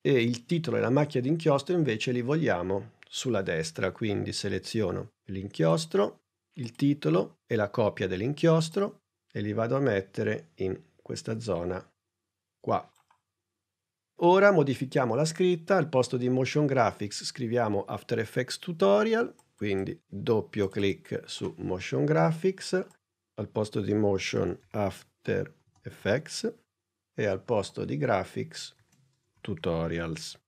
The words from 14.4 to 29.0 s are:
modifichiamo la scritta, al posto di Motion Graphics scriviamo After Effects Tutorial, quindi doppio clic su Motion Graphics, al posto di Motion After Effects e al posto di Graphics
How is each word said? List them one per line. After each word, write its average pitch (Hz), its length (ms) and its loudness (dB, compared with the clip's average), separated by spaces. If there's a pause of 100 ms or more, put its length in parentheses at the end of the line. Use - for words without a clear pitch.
modifichiamo 135 640 2
la 139 120 2
scritta, 180 500 0
al 170 120 2
posto 131 280 2
di 123 120 0
Motion 131 380 2
Graphics 110 580 0
scriviamo 113 600 0
After 117 340 -4
Effects 123 400 -4
Tutorial, 202 760 2 (220)
quindi 98 500 -2
doppio 101 640 -2
clic 101 560 -2
su - 340 -8
Motion 95 460 -2
Graphics, 165 840 0 (480)
al 107 140 -6
posto 107 320 -4
di 104 140 0
Motion 101 640 0 (120)
After 98 840 -4 (260)
Effects - 760 -4 (600)
e - 100 -2
al 95 180 -2
posto 104 440 -2
di 113 100 -4
Graphics 123 800 -2 (640)